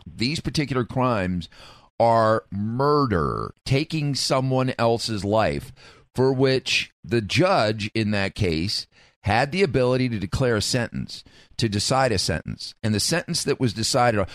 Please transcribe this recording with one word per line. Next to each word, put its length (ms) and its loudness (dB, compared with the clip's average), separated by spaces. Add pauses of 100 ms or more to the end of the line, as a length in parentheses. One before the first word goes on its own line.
these 320 -4
particular 460 -2
crimes 640 -2 (500)
are 520 4
murder, 1040 0 (100)
taking 500 -2
someone 640 0
else's 460 0
life, 480 0 (420)
for 160 2
which 640 0 (100)
the 200 0
judge 720 2
in 160 0
that 240 0
case 520 -2 (360)
had 280 2
the 120 0
ability 480 2
to 80 -4
declare 380 0
a 60 0
sentence, 640 -4 (320)
to 140 0
decide 420 2
a 60 2
sentence. 640 -6
And 120 0
the 60 0
sentence 440 -2
that 140 -2
was 140 0
decided 480 2
on, 140 0